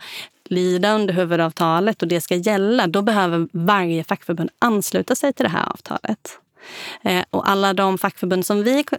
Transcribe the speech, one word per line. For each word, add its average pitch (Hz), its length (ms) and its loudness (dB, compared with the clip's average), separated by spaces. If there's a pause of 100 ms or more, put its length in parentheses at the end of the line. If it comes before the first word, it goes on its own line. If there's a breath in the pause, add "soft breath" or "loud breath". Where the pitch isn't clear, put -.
(480 loud breath)
lyda 180 460 2
under 202 200 0
huvudavtalet 170 880 2
och 170 60 0
det 175 120 2
ska - 140 -2
gälla, 202 520 2
då 190 160 0
behöver 180 500 2
varje 170 520 2
fackförbund - 540 -4
ansluta 208 560 -2
sig 277 180 -2
till - 120 -6
det - 60 0
här - 180 -2
avtalet. - 720 -8 (640 loud breath)
Eh, 180 280 0
och 190 180 -2
alla 196 260 2
de 190 240 2
fackförbund 185 480 -2
som 208 160 0
vi 262 200 2
ko-, - 160 -4